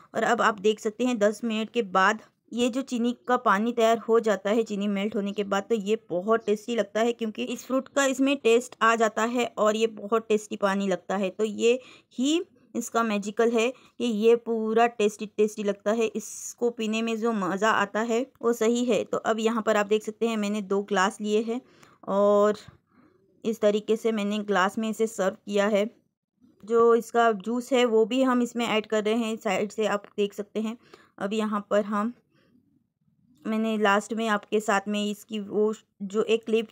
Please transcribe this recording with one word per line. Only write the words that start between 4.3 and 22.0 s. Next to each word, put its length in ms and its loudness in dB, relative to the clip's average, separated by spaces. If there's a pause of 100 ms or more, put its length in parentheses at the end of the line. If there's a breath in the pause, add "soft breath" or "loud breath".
है, 140 2
चीनी 240 -4
मेल्ट 280 -4
होने 160 -2
के 120 -6
बाद, 200 -2
तो 120 -2
ये 220 -2 (120)
बहुत 360 0
टेस्टी 300 -2
लगता 240 -2
है 140 0
क्योंकि 300 -6
इस 220 -8
फ्रूट 220 -2
का 180 0
इसमें 320 0
टेस्ट 440 2
आ 140 4
जाता 280 0
है 340 -2
और 180 2
ये 120 2
बहुत 420 -4
टेस्टी 260 -2
पानी 320 0
लगता 280 -2
है। 140 -2
तो 140 -4
ये 360 2 (340 loud breath)
ही 300 0 (320)
इसका 280 -2
मैजिकल 480 0
है 220 0 (240 soft breath)
कि 80 -2
ये 300 4
पूरा 520 2
टेस्टी, 380 -2
टेस्टी 380 -2
लगता 280 -2
है। 140 0
इसको 640 -6
पीने 320 -2
में 180 -2
जो 120 0
मज़ा 400 0
आता 280 0
है, 320 -2 (100)
वो 120 2
सही 320 0
है। 180 2
तो 140 -4
अब 220 -2
यहाँ 220 0
पर 160 2
आप 80 2
देख 180 0
सकते 240 -4
हैं, 100 -2
मैंने 240 -2
दो 200 -2
ग्लास 400 0
लिए 200 0
हैं 200 -6 (460 soft breath)